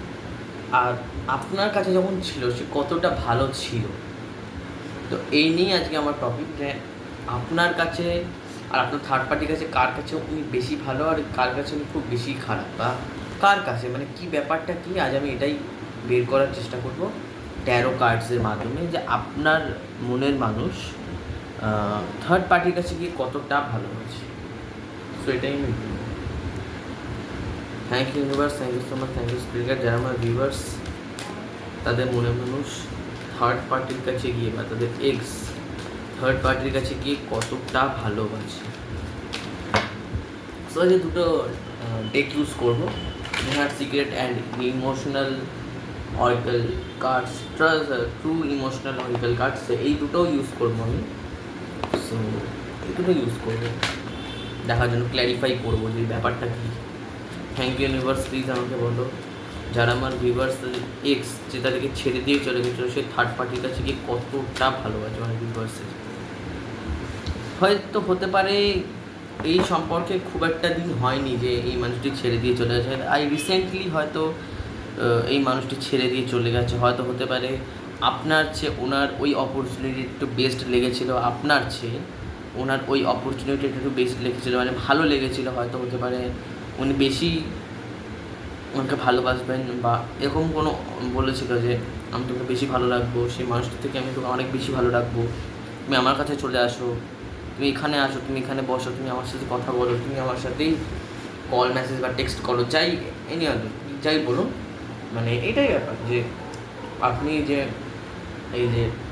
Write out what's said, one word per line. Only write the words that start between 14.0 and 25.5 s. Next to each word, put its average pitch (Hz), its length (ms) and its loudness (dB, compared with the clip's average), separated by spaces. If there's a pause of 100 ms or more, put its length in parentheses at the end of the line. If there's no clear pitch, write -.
কী 180 80 -8
ব্যাপারটা 160 460 0
কী, 180 260 -4
আজ 135 160 2
আমি 143 140 0
এটাই 139 280 0 (500)
বের 123 180 4
করার 135 280 4
চেষ্টা - 300 -6
করব 135 260 -2 (560)
ট্যারো 127 340 4
কার্ডসের 120 420 4
মাধ্যমে, 113 500 0
যে 160 60 0
আপনার 147 800 2 (240)
মনের 127 340 4
মানুষ, 117 360 0 (920)
আহ, 104 640 0
থার্ড 185 220 6
পার্টির 175 240 6
কাছে 175 260 0
গিয়ে 170 180 -4
কতটা 139 380 0
ভালো 123 280 2
আছে। - 420 -8 (1000)
So 131 120 2
এটাই 135 140 0